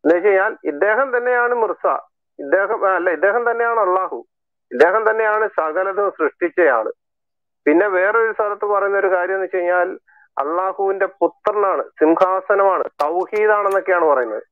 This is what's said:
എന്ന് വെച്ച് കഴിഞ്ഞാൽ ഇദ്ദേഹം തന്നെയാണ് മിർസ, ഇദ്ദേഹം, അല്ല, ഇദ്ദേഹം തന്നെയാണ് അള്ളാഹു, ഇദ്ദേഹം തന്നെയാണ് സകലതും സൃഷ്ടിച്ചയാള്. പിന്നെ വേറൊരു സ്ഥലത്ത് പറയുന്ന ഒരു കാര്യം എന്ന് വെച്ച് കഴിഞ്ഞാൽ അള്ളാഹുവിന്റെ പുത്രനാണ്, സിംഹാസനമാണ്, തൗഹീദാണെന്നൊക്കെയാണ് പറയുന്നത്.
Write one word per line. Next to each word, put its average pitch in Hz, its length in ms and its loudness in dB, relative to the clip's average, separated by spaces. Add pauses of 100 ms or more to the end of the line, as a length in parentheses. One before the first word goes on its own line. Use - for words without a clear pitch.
എന്ന് 165 100 4
വെച്ച് 175 120 0
കഴിഞ്ഞാൽ 196 360 2
ഇദ്ദേഹം 214 540 -2
തന്നെയാണ് 240 380 0
മിർസ, 202 320 -2 (520)
ഇദ്ദേഹം, 190 560 0
അല്ല, 180 140 0
ഇദ്ദേഹം 202 420 0
തന്നെയാണ് 233 280 -2
അള്ളാഹു, 180 460 -2 (460)
ഇദ്ദേഹം 185 380 2
തന്നെയാണ് 220 380 0
സകലതും 185 640 -4
സൃഷ്ടിച്ചയാള്. 156 800 0 (760)
പിന്നെ 165 220 4
വേറൊരു 208 460 0
സ്ഥലത്ത് 208 320 -4
പറയുന്ന 202 320 0
ഒരു 196 100 0
കാര്യം 180 260 0
എന്ന് 190 100 -2
വെച്ച് 185 140 -4
കഴിഞ്ഞാൽ 180 420 0 (280)
അള്ളാഹുവിന്റെ 190 760 -2
പുത്രനാണ്, 190 800 -2
സിംഹാസനമാണ്, 185 1000 2
തൗഹീദാണെന്നൊക്കെയാണ് 190 1200 0
പറയുന്നത്. 120 460 0